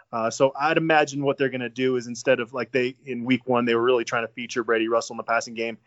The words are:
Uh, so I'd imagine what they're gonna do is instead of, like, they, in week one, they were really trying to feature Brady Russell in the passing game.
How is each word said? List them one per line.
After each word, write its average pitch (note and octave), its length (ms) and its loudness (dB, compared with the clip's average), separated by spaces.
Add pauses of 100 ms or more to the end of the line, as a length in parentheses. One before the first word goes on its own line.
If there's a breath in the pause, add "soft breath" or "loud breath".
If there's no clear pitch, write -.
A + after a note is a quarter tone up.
(140)
Uh, A2+ 160 0
so C3+ 280 2
I'd D#3 200 0
imagine D3+ 460 2
what C#3 140 0
they're C3+ 120 2
gonna B2 180 -6
do B2+ 300 -2
is A#2+ 100 -6
instead A#2+ 320 0
of, A#2+ 140 -6
like, A#2+ 180 -6
they, B2+ 240 0 (100)
in A#2+ 200 -8
week B2+ 240 0
one, A#2+ 160 2
they A#2 100 2
were A#2 80 2
really B2+ 220 4
trying A#2 200 -2
to - 80 -10
feature A#2+ 300 -6
Brady A2+ 240 2
Russell A#2 280 0
in - 20 -12
the A2 60 -6
passing A#2 320 -2
game. A2+ 320 -4